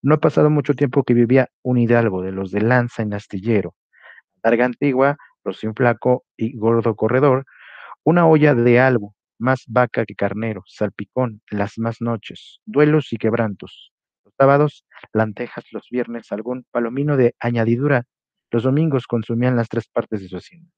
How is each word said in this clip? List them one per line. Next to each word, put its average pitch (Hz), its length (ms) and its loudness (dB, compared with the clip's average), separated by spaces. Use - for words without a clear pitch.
no 147 140 4
ha 151 40 -2
pasado 151 300 2
mucho 147 260 0
tiempo 135 280 0
que 123 100 0
vivía 120 360 2
un 127 140 0
hidalgo 117 440 2
de 95 100 -6
los 95 200 -6
de 101 100 -2
lanza 120 400 0
en 104 120 -4
astillero, 101 600 -4
larga 113 220 2
antigua, 139 520 0
rocío 107 320 -8
flaco 120 480 0
y 113 180 -6
gordo 113 400 0
corredor, 131 500 0
una 175 240 4
olla 156 260 4
de 120 260 4
algo, 120 360 0
más 127 280 -2
vaca 120 380 0
que - 80 -16
carnero, 101 540 -6
salpicón, 107 840 -6
las 101 300 -6
más 117 200 -4
noches, - 680 -8
duelos 151 460 2
y - 60 -6
quebrantos, 110 760 -4
los - 140 -20
sábados, 143 480 2
lantejas, 110 580 -4
los 107 180 -12
viernes, 117 420 -8
algún 120 400 -8
palomino 135 460 -2
de 120 220 4
añadidura, 120 640 0
los 117 120 0
domingos 139 440 0
consumían 120 480 -2
las 117 120 -2
tres 113 200 -6
partes 113 340 -6
de 95 60 -16
su 90 100 -12
hacienda. - 400 -18